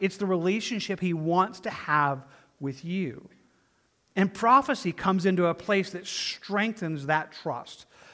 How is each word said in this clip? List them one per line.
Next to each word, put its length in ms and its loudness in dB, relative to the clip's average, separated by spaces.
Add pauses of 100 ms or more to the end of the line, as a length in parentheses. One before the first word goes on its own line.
It's 160 0
the 100 -4
relationship 760 -2
he 140 0
wants 460 0
to 100 -6
have 560 0 (320)
with 260 -8
you. 440 -6 (880)
And 180 2
prophecy 560 4
comes 340 0
into 220 4
a 80 2
place 360 0
that 140 -10
strengthens 1040 -4
that 240 0
trust. 560 -10 (280)